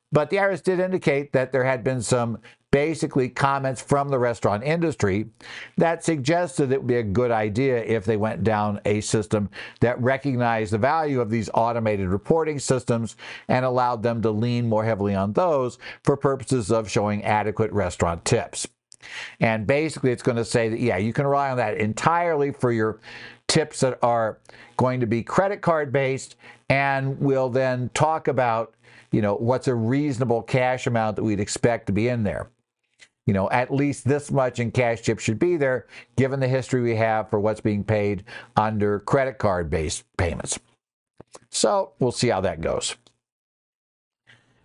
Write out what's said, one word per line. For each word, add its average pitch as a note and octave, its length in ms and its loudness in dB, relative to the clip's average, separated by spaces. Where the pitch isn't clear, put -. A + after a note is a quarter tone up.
but D3 200 2
the G3 80 0
I G3 60 4
R G3 80 2
S F3+ 100 -6
did F3+ 180 0
indicate D#3+ 520 0
that C3 200 0
there B2+ 120 2
had B2+ 200 0
been C3 160 -2
some A#2 380 0
basically D3 580 0
comments C3+ 540 0
from C#3+ 260 2
the C#3 100 0
restaurant A#2 460 0
industry C#3 600 0
that E3 260 2
suggested D#3+ 680 0
it C3+ 60 2
would C3 80 -4
be B2 100 2
a A#2+ 60 0
good A2+ 280 0
idea A2+ 540 0
if G#2+ 220 0
they A2+ 100 2
went G#2 260 -2
down G#2 440 0
a G#2 160 2
system G#2 480 0
that B2 200 2
recognized A#2+ 720 0
the A2 60 0
value C#3+ 420 2
of A2+ 80 0
these A2 240 -2
automated A2 560 0
reporting D#3 500 0
systems A#2+ 560 -2
and B2+ 180 2
allowed B2 360 0
them A#2 200 0
to A2+ 80 2
lean A#2+ 360 0
more A2 200 2
heavily G2+ 280 0
on G2 200 0
those C#3+ 420 0
for C#3+ 140 2
purposes C3 560 0
of A2+ 180 0
showing G#2 340 0
adequate G#2+ 480 0
restaurant F2+ 520 -2
tips. - 420 -2
And A2 280 0
basically, C#3+ 440 2
it's A#2+ 120 -4
gonna A#2 200 0
say A2+ 280 0
that, A2+ 100 -4
yeah, A2+ 160 2
you G#2 160 0
can C#3 140 0
rely C#3 240 2
on B2+ 80 -2
that G#2+ 180 -2
entirely C#3+ 760 0
for B2 200 0
your A2 280 -2
tips - 320 0
that B2+ 220 0
are A#2 360 2
going B2+ 220 0
to A#2+ 60 0
be A2 160 0
credit G3 380 0
card D3+ 320 0
based, C3+ 440 -2
and C3+ 500 0
we'll C3+ 300 2
then B2+ 420 0
talk D#3 360 0
about, A#2 440 0
you A#2+ 100 2
know, G2+ 140 2
what's A2+ 340 0
a B2+ 60 2
reasonable A#2+ 680 0
cash B2+ 460 0
amount A2 300 0
that G2 60 -4
we'd G#2+ 160 0
expect A#2 500 0
to G2+ 40 -2
be G#2+ 160 0
in A#2+ 140 -2
there. D#2 260 -4
You G#2 100 2
know, F#2+ 160 0
at B2 220 0
least C#3 320 -2
this D3 280 0
much B2+ 260 0
in A#2 140 -2
cash A#2 300 0
tips A2 200 -2
should A2 160 -2
be F3 180 2
there, C3 300 0
given C3+ 240 2
the C3 80 0
history B2+ 340 0
we A#2 140 0
have A2 340 0
for G#2+ 80 2
what's G#2+ 220 0
being G#2 240 0
paid G2+ 400 0
under G#2 420 2
credit C3 400 0
card F2+ 320 0
based D#2+ 320 -2
payments. - 420 -4
So - 520 0
we'll B2+ 100 2
see A#2+ 200 0
how F#2+ 100 0
that F2 200 -4
goes. C2+ 360 -4